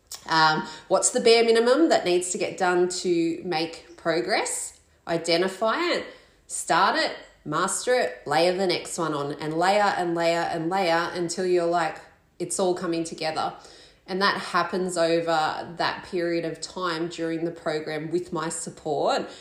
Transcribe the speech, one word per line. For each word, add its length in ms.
Um, 400
what's 220
the 100
bare 240
minimum 460
that 160
needs 240
to 80
get 180
done 320
to 560
make 540
progress? 840
Identify 680
it, 160
start 500
it, 180
master 500
it, 320
layer 300
the 100
next 320
one 140
on, 220
and 180
layer 460
and 160
layer 260
and 300
layer 420
until 320
you're 220
like, 340
it's 200
all 160
coming 300
together. 480
And 160
that 160
happens 580
over 800
that 280
period 420
of 140
time 480
during 360
the 60
program 600
with 220
my 160
support. 800